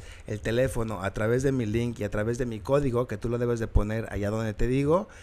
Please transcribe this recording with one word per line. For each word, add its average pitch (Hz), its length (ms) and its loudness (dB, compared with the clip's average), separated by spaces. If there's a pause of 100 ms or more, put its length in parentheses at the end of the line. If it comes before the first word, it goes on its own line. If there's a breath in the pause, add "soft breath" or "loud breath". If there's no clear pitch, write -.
(260 loud breath)
el 107 140 -6
teléfono 113 640 0
a 98 100 -2
través 117 300 2
de 139 80 4
mi 127 120 0
link 110 360 0
y 104 40 -2
a 104 60 -2
través 110 280 -2
de 131 60 0
mi 113 140 -6
código, 127 480 2
que 107 120 -6
tú - 100 -4
lo 120 100 0
debes 120 220 0
de 110 80 -2
poner 107 420 2
allá 101 200 -2
donde 110 220 -2
te 113 140 2
digo, 143 420 2 (140 loud breath)